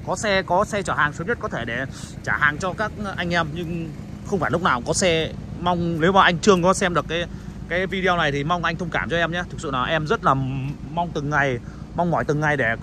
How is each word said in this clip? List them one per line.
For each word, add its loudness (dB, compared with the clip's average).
có -2
xe, 2
có 2
xe -4
chở -2
hàng 2
sớm -6
nhất -2
có -4
thể -4
để -4
trả 0
hàng 2
cho -4
các -4
anh -2
em. 2
Nhưng -6
không 0
phải 0
lúc 0
nào 2
có 0
xe. 2
Mong 2
nếu 6
mà 8
anh 6
Trương 6
có 6
xem 0
được 0
cái, -2
cái 0
video 2
này 2
thì -2
mong 0
anh 0
thông -6
cảm -2
cho 0
em 0
nhé. -4
Thực -10
sự -4
là 0
em 0
rất 0
là 4
mong -2
từng -2
ngày, 2
mong 2
mỏi 0
từng 0
ngày 2
để 2